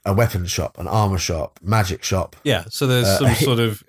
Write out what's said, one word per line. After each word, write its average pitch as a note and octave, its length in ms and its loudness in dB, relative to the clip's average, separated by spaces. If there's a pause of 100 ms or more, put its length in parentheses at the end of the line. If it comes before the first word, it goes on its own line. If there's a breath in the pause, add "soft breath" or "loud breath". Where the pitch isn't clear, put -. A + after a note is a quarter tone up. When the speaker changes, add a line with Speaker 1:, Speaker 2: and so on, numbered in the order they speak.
Speaker 1:
a G2 80 0
weapon G2+ 320 2
shop, - 340 -6
an F2 80 -8
armor G2+ 300 0
shop, - 440 -6
magic F#2+ 420 0
shop. - 420 -4
Speaker 2:
Yeah, G2+ 240 0
so C#3 180 -4
there's B2 180 2
Speaker 1:
Uh, G2 120 4
Speaker 2:
some C3+ 100 2
Speaker 1:
a A#2 60 4
hi- C#3+ 100 0
Speaker 2:
sort B2+ 160 2
of, A2+ 280 -2